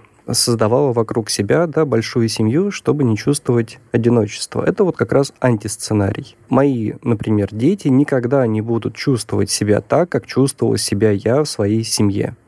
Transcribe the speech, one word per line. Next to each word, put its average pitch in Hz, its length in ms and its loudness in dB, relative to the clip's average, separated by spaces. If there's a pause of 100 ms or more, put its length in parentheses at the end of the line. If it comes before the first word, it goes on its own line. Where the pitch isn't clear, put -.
(300)
создавала 120 600 2
вокруг 113 380 -2
себя, 139 360 0
да, 160 180 0
большую 117 440 0
семью, 127 440 0
чтобы 143 320 -2
не 113 120 2
чувствовать 120 600 -2 (140)
одиночество. 117 720 0
Это - 200 0
вот 170 120 0
как - 160 -2
раз 135 280 2
антисценарий. 107 960 -2 (120)
Мои, 131 540 0
например, 107 500 0
дети 147 360 0
никогда 131 580 2
не 110 160 0
будут 113 340 -4
чувствовать 101 540 -2
себя 104 300 2
так, 156 280 0
как - 180 -4
чувствовала 120 520 0
себя 110 320 0
я 110 320 0
в 147 60 -2
своей 107 360 -2
семье. 104 500 -2 (140)